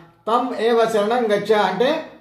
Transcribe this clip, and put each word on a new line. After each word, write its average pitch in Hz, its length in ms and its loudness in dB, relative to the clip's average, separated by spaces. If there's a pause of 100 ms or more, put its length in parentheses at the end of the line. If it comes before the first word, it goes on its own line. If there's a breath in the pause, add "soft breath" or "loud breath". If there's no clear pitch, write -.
(280 loud breath)
"తం 254 320 -2
ఏవ 233 240 2
శరణం 214 480 0
గచ్చ" 202 220 0
అంటే 202 320 2 (340)